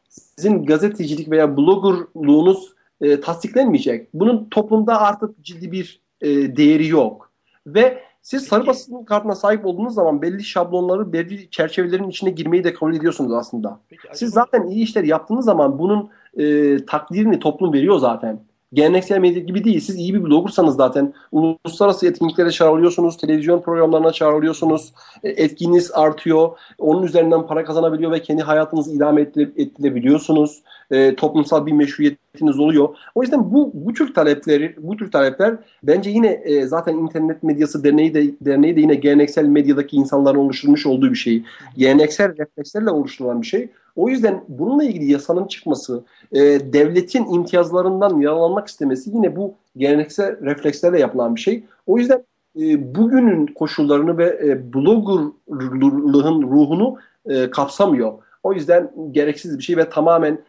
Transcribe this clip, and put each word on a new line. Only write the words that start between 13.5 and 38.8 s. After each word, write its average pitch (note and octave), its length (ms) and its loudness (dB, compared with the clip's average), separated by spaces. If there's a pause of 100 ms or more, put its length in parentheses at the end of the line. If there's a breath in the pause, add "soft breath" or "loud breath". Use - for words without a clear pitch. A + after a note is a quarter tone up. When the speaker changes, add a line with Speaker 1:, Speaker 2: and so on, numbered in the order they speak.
Speaker 2:
Peki, - 120 -20 (120)
Speaker 1:
Siz A3 240 -4
Speaker 2:
acaba A#3+ 140 2
Speaker 1:
zaten F3+ 180 0
iyi G#3+ 140 -2
işler G#3+ 200 -2
yaptığınız D#3+ 420 -2
zaman D3 340 2
bunun, G3+ 300 -2 (280 soft breath)
e, D3 480 2
takdirini F3+ 540 -2
toplum D#3+ 340 -2
veriyor D#3 260 2
zaten. A2+ 400 -2 (340)
Geleneksel F3+ 460 2
medya F3+ 220 2
gibi F3+ 220 -6
değil. G3+ 160 2
Siz F#3+ 160 -8
iyi F3+ 180 -6
bir G3+ 100 -2
bloggersanız D#3+ 520 0
zaten C#3 380 0 (180 loud breath)
uluslararası E3 760 0
etkinliklere E3+ 440 -2
çağrılıyorsunuz, E3+ 640 2
televizyon D#3 440 0
programlarına E3 500 2
çağrılıyorsunuz, D#3 840 0 (300 soft breath)
e, - 60 -4
etkinliğiniz E3+ 640 0
artıyor, D#3+ 640 0 (200 loud breath)
onun E3+ 260 0
üzerinden E3 440 2
para D#3+ 160 -4
kazanabiliyor D#3+ 480 -2
ve D#3+ 100 -2
kendi D#3 200 -2
hayatınızı D#3 500 -2
idame D3 300 2
ettire-, D3 360 -2
ettirebiliyorsunuz. C#3+ 1040 -2 (300 soft breath)
E, C3+ 240 4
toplumsal D3+ 500 0
bir D#3 60 -4
meşruiyetiniz D3 880 0
oluyor. D3 360 2 (200 loud breath)
O A#3 60 0
yüzden B3 320 0
bu, C#4+ 200 2
bu F3 200 -8
tür C#4+ 200 -4
talepleri, D3 640 0
bu E3+ 200 -10
tür G#3 140 -10
talepler D#3 440 0 (280 soft breath)
bence F#3 260 2
yine, A3 180 2
e, D3 400 0
zaten E3 260 -2
internet D#3+ 500 -4
medyası D3+ 400 -2
derneği D3+ 300 4
de, D3 280 2
derneği C#3+ 340 2
de D3+ 60 4